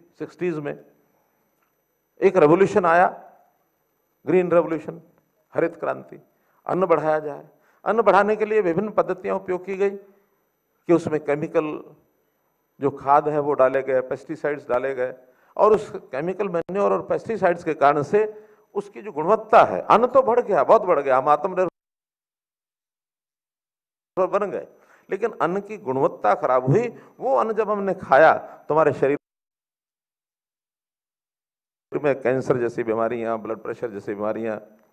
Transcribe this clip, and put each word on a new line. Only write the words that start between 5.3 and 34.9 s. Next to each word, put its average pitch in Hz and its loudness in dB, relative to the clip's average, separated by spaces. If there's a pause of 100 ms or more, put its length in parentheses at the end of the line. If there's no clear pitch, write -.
हरित 165 -2
क्रांति, - -8 (440)
अन्न 180 -2
बढ़ाया 156 2
जाए। 147 -12 (380)
अन्न 220 2
बढ़ाने 202 4
के 208 -4
लिए 214 0
विभिन्न 190 -2
पद्धतियां 190 -4
उपयोग 180 -8
की 190 -8
गई 196 -2 (880)
कि 170 2
उसमें 156 -2
chemical 151 -4 (840)
जो 135 -2
खाद 139 2
है 151 -2
वो 143 -2
डाले 131 2
गए, 131 0
pesticides 143 -8
डाले 131 -2
गए 127 -6 (420)
और 214 4
उस - -2
chemical 180 -8
manure 190 -2
और 180 -4
pesticides 175 -2
के 160 -4
कारण 143 2
से 214 -2 (240)
उसकी 202 -10
जो 208 -14
गुणवत्ता 185 4
है, 101 0
अन्न 226 4
तो 262 4
बढ़ 240 0
गया, 180 2
बहुत 214 4
बढ़ 175 0
गया, 135 2
हम 143 0
आत्मनिर्भर - -8
बन 196 -4
गए, 92 -8 (420)
लेकिन 202 -6
अन्न 180 -2
की 208 -14
गुणवत्ता 151 -2
खराब 131 0
हुई। 226 -2 (200)
वो 262 -2
अन्न 220 0
जब 208 -2
हमने 196 -4
खाया 151 4
तो 147 -2
हमारे 151 4
शरीर 143 0 (2750)
में 135 0
कैंसर 131 0
जैसी 120 -4
बीमारियां, 113 -4
blood 107 -8
pressure 117 -10
जैसी 101 -10
बीमारियां, 107 -6 (340)